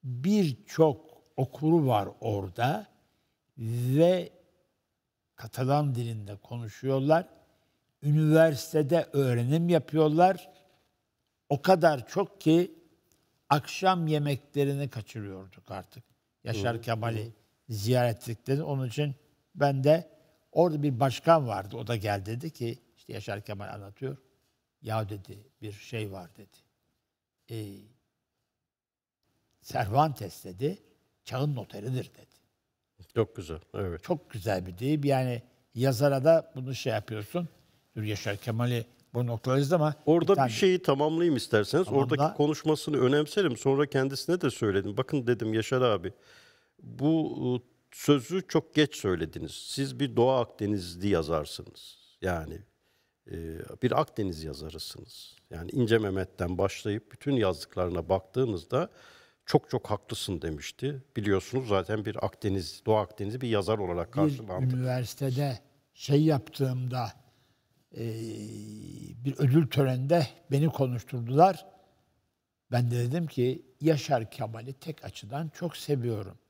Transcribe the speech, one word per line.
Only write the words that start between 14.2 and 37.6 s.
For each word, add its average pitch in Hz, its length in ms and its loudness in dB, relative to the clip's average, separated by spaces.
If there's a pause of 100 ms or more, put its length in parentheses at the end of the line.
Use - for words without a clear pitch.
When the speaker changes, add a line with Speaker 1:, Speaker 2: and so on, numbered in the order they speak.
Speaker 1:
kaçırıyorduk 98 800 -12
artık. 95 340 -14 (400)
Yaşar 117 300 -2
Speaker 2:
Hı 113 40 -6
hı. 117 40 -10
Speaker 1:
Kemal'i 113 420 -4
Speaker 2:
Hı 113 40 -12
hı. 113 40 -18 (360)
Speaker 1:
ziyaret 117 480 2
ettikleri. 131 460 -6
Onun 139 260 -4
için 143 260 -4 (400)
ben 139 300 0
de 160 260 4 (420)
orada 156 300 2
bir 131 180 0
başkan 139 480 4
vardı. 101 280 -6
O 117 100 -10
da 120 100 -2
geldi, 101 300 -2
dedi 127 240 -6
ki, 120 280 -8 (180)
işte - 160 -20
Yaşar 104 320 -8
Kemal 98 300 -10
anlatıyor. 104 420 -10 (680)
"Ya," 110 260 -2
dedi, 98 420 -16 (120)
"bir 104 100 -12
şey 104 400 -10
var," 90 240 -14
dedi. - 200 -20 (920)
"Ee, 101 260 -10 (1900)
Cervantes," 123 840 -2
dedi, 131 380 -6 (420)
"çağın 143 300 -4
noteridir," 120 600 -8
dedi. - 280 -20 (720)
Speaker 2:
Çok 113 220 0
güzel, 82 240 -10 (140)
evet. 90 280 -6
Speaker 1:
Çok - 280 -6
güzel 95 360 -4
bir 92 120 -12
deyim. 143 260 -2
Yani 127 380 0 (320)
yazara 135 500 2
da 160 300 6
bunu 131 200 -8
şey 120 180 -4
yapıyorsun. 110 560 -6 (480)